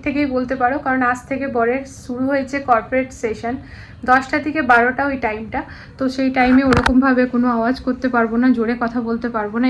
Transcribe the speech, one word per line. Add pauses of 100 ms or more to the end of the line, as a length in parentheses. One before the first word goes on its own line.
থেকেই
বলতে
পারো,
কারণ
আজ (100)
থেকে
বরের (220)
শুরু
হয়েছে
কর্পোরেট
সেশন, (480)
দশটা
থেকে
বারোটা
ওই
টাইমটা। (380)
তো
সেই
টাইমে
ওরকমভাবে
কোনো
আওয়াজ
করতে
পারবো
না,
জোরে
কথা
বলতে
পারবো
না,